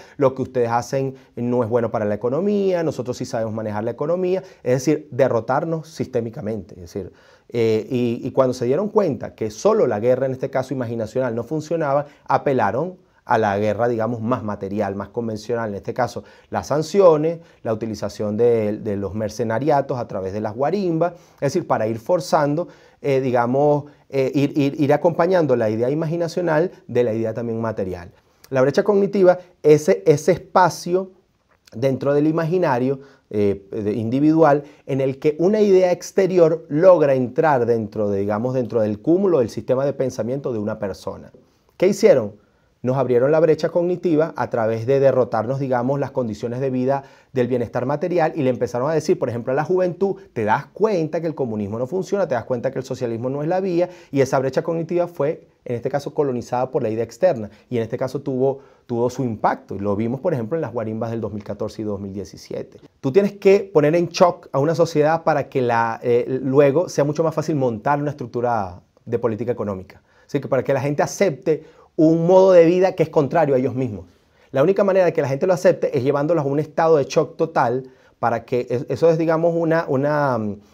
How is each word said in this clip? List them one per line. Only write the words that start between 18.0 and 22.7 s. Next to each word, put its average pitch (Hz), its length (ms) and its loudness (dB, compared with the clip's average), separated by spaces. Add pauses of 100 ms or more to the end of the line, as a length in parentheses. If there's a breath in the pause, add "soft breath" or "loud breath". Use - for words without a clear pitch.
de, 110 420 2
de 107 180 -4
los 98 180 -6
mercenariatos 120 840 -2
a 113 100 -8
través 95 240 -6
de 104 80 -4
las 107 160 -6
guarimbas, 165 560 0 (220 loud breath)
es 143 180 -2
decir, 175 140 -2
para 113 200 0
ir 110 120 -4
forzando, 165 680 0 (340 loud breath)